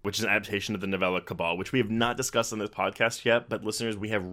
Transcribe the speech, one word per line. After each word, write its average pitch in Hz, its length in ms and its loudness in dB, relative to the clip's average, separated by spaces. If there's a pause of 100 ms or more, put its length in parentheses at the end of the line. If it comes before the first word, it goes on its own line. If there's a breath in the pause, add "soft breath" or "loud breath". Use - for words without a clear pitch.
which 101 160 -2
is 110 40 -2
an 110 80 0
adaptation 101 420 0
of 95 80 -2
the 98 60 -4
novella 92 340 2
Cabal, 85 360 -2
which 95 140 -6
we 131 80 2
have 107 120 2
not 117 260 2
discussed 117 360 0
on 107 60 -4
this 104 100 -2
podcast 101 560 0
yet, 117 240 4
but 110 140 -4
listeners, 107 340 -2
we 107 120 -6
have 104 220 0